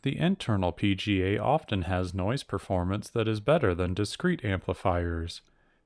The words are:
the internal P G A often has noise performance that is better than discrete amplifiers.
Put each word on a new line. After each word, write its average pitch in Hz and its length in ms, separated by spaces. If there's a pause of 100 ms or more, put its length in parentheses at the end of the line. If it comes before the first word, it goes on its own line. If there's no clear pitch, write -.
the 139 160
internal 113 540
P 98 240
G 95 260
A 101 160
often 110 440
has 90 300
noise 95 300
performance 95 680
that 113 180
is 107 100
better 117 340
than 90 220
discrete 160 500
amplifiers. 87 960 (440)